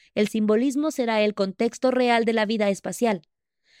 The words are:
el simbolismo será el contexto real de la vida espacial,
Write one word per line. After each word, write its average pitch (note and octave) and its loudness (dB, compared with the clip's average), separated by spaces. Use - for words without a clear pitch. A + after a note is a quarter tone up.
el G#3 2
simbolismo A#3+ 0
será A3+ 0
el G#3 0
contexto A3+ -2
real A#3+ 2
de A3+ 0
la A3 0
vida G#3 0
espacial, F#3+ -2